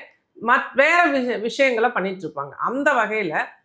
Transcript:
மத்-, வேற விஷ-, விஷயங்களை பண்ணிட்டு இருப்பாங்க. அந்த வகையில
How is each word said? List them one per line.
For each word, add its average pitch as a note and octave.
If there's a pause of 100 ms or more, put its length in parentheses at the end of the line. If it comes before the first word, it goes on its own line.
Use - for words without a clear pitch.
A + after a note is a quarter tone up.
(380)
மத்-, B3
வேற E4
விஷ-, B3
விஷயங்களை A#3+
பண்ணிட்டு F#3+
இருப்பாங்க. C#3+
அந்த C4
வகையில G#3+ (300)